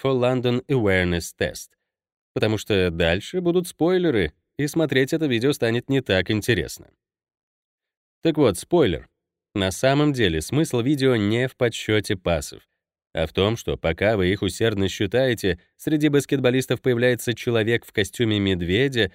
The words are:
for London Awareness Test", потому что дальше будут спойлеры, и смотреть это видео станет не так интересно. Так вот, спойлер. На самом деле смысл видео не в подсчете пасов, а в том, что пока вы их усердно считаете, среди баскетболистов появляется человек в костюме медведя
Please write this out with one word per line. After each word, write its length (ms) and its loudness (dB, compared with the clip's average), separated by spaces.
for 180 0
London 460 0
Awareness 760 0
Test", 300 -6
потому 240 0
что 320 0
дальше 500 -2
будут 280 -2
спойлеры, 640 0
и 80 -2
смотреть 480 0
это 140 0
видео 260 0
станет 360 -2
не 120 2
так 300 0
интересно. 580 -2
Так 140 0
вот, 200 4
спойлер. 520 0
На 160 0
самом 420 2
деле 300 0
смысл 400 -2
видео 340 2
не 320 0
в 100 -10
подсчете 580 0
пасов, 520 -4
а 140 -2
в 60 -10
том, 240 0
что 200 -6
пока 400 0
вы 140 2
их 100 -2
усердно 460 -2
считаете, 720 -2
среди 340 0
баскетболистов 720 0
появляется 540 0
человек 500 0
в 60 -20
костюме 480 0
медведя 760 0